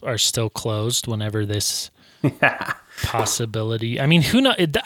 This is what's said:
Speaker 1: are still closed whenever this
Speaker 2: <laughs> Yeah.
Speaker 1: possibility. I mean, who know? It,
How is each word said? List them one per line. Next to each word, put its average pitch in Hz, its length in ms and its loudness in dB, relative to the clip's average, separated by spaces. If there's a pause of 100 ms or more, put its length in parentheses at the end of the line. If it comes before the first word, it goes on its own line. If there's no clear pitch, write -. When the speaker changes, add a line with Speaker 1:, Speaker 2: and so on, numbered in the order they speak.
Speaker 1:
are 123 140 -4
still - 300 0
closed 110 600 -2
whenever 107 360 -2
this - 460 -2 (160)
Speaker 2:
<laughs> - 160 -14
Yeah. - 520 0 (280)
Speaker 1:
possibility. 113 1000 -2
I 135 60 0
mean, 165 160 6
who 233 180 4
know? 262 160 4
It, 165 300 2